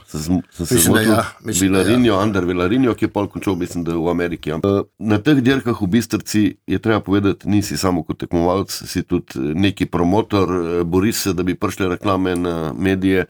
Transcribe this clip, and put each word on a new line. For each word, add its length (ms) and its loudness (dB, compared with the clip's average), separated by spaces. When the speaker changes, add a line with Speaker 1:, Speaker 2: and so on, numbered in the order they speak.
Speaker 1:
Se 160 -12
zm-, 280 -2
sem 180 -8
se 80 -2
Speaker 2:
Mislim, 200 2
da 60 4
Speaker 1:
zmotil? 140 4
Speaker 2:
ja, 120 2
mislim, 300 0
da 60 4
ja. 60 2
Speaker 1:
Villarinho, 320 4
Ander 300 0
Villarinho, 480 0
ki 120 0
je 40 -4
pol 180 -2
končal, 280 -4
mislim, 280 -4
da 100 -2
v 160 0
Ameriki. 420 -4
Ampak, 200 0
eh, 120 2
na 240 0
teh 180 4
dirkah 400 0
v 100 -2
Bistrici 560 0
je 160 -2
treba 200 2
povedati, 480 0
nisi 300 0
samo 240 0
kot 160 -8
tekmovalec, 540 0
si 320 -6
tudi, 300 -2
eh, 220 -4
neki 320 0
promotor, 640 0
eh, 340 -2
boriš 340 0
se, 140 -2
da 120 -2
bi 120 0
prišle 340 -4
reklame 460 0
na 380 -4
medije. 560 0